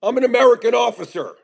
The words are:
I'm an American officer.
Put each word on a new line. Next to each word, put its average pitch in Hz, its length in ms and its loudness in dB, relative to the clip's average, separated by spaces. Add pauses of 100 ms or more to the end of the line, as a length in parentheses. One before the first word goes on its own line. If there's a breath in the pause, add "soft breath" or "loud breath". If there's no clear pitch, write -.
I'm 220 160 -4
an 262 60 -2
American 240 500 2
officer. 180 680 -6